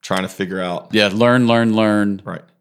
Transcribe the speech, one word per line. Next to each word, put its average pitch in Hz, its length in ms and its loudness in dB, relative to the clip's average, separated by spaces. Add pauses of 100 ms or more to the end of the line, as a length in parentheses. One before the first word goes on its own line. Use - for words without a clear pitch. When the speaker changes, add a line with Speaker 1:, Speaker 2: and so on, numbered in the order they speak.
Speaker 1:
trying 95 220 -4
to 92 60 -6
figure 95 320 -8
out? 90 300 -6
Speaker 2:
Yeah, 104 200 4
learn, 120 360 2
learn, 117 280 2
learn. 104 480 0
Speaker 1:
Right. 90 180 -12 (200)